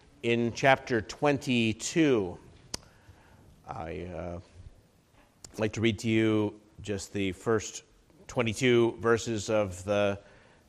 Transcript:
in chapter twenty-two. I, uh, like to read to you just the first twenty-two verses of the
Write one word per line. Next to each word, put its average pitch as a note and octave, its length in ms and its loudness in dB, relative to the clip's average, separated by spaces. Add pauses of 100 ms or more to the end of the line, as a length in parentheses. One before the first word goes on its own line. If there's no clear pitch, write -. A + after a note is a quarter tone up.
(220)
in A#2 300 0
chapter C3 480 4
twenty-two. B2 1400 0 (1300)
I, E2 480 -10
uh, F2 240 -10 (1160)
like A2 160 -2
to G#2+ 80 -6
read A2+ 180 2
to A#2 80 -4
you A2 460 2 (280)
just G2+ 300 -8
the G2 220 -2
first - 500 -2 (440)
twenty-two A#2 760 2
verses A2+ 480 0
of G2 340 0
the G2+ 340 0 (520)